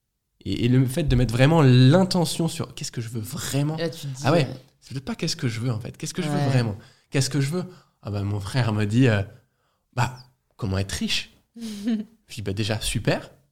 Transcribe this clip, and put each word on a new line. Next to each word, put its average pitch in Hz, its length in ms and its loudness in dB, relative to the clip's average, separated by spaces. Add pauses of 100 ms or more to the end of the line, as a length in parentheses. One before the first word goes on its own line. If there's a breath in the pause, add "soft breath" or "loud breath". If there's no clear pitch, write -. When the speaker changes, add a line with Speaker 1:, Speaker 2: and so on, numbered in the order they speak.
(440)
Speaker 1:
Et, 95 220 0
et - 20 4
le 131 180 4
fait 143 180 -2
de 131 120 2
mettre 120 180 2
vraiment 147 280 6
l'intention 160 840 6
sur « - 280 -8
Qu'est-ce - 160 -10
que - 80 -8
je 113 80 -8
veux 117 120 -8
vraiment ? » 139 580 -4
Speaker 2:
Et 160 40 -6
là, 165 80 -4
tu 160 160 -12
te 135 100 -8
dis, - 80 -12
Speaker 1:
Ah 131 80 2
ouais, 165 160 4
Speaker 2:
euh, 113 60 -12 (260)
Speaker 1:
c'est - 120 -20
peut-être 131 120 -8
pas « 226 120 -8
Qu'est-ce 165 200 -4
que 135 120 -2
je 110 120 -4
veux, 127 120 -2
en 107 80 -6
fait ? - 160 -12
Qu'est-ce - 180 -12
que - 80 -4
je 156 60 -4
veux 147 100 -2
Speaker 2:
Ouais. 143 100 2
Speaker 1:
vraiment ? » 120 280 2 (340 loud breath)
Qu'est-ce 131 200 0
que 147 100 0
je 139 100 -2
veux ? 180 140 -4 (380 loud breath)
Ah - 80 -10
bah, 101 120 -4
mon 101 180 -2
frère 113 320 -2
me 107 120 0
dit, 117 240 4
euh, « 101 140 4 (720 soft breath)
Bah, 123 200 -2 (420)
comment 95 220 -4
être 98 140 -4
riche ? » - 400 -4 (180)
Speaker 3:
<laughs> - 60 -20
Speaker 1:
Je 214 800 -8
dis, « 110 80 -10
Bah, 101 100 -4
déjà, 107 280 -2
super. - 500 -2 (220)